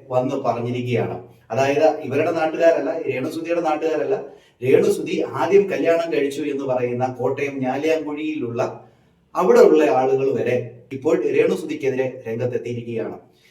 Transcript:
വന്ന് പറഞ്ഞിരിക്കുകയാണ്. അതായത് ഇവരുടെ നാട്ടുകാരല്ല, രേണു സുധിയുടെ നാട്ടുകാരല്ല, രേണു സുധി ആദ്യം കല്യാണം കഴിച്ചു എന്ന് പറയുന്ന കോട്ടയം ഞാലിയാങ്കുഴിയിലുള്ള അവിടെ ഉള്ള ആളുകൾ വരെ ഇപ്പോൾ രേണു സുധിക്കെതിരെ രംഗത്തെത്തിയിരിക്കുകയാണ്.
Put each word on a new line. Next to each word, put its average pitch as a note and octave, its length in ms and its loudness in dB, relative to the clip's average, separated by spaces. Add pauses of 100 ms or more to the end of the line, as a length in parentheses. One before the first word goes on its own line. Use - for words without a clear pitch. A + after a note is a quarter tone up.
(100)
വന്ന് B2+ 260 0
പറഞ്ഞിരിക്കുകയാണ്. A#2+ 840 -2 (320)
അതായത് C#3 540 2
ഇവരുടെ D3 280 0
നാട്ടുകാരല്ല, D#3 840 2
രേണു B2+ 140 -4
സുധിയുടെ E3 320 -4
നാട്ടുകാരല്ല, D#3 600 -2 (420)
രേണു C#3 200 6
സുധി D#3+ 400 0 (100)
ആദ്യം F#3+ 360 4
കല്യാണം E3 420 0
കഴിച്ചു C#3 300 -2
എന്ന് C#3 220 -4
പറയുന്ന B2 420 -2 (140)
കോട്ടയം C3+ 400 -2
ഞാലിയാങ്കുഴിയിലുള്ള D3 1200 -2 (520)
അവിടെ F#3+ 240 6
ഉള്ള D#3 240 8
ആളുകൾ C3+ 500 2
വരെ A#2+ 360 -2 (220)
ഇപ്പോൾ C#3 240 0
രേണു - 380 2
സുധിക്കെതിരെ C3 760 -4
രംഗത്തെത്തിയിരിക്കുകയാണ്. A#2 880 -6 (320)